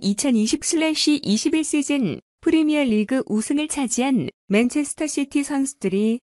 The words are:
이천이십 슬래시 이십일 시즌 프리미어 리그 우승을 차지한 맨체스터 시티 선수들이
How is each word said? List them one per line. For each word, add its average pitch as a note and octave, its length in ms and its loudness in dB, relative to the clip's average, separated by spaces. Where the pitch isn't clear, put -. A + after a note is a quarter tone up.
이천이십 A3+ 640 0
슬래시 D#4 580 0
이십일 C#4 400 0
시즌 C#4 560 -2
프리미어 D4+ 420 2
리그 A3 440 2
우승을 C#4+ 420 -2
차지한 B3+ 600 0
맨체스터 B3 600 0
시티 C#4+ 360 -2
선수들이 A3+ 760 -2